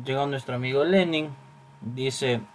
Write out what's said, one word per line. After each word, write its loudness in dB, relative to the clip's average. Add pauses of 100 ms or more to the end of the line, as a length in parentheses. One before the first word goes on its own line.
llegó 0
nuestro -4
amigo 2
Lenin, 2 (520)
dice, -2 (140)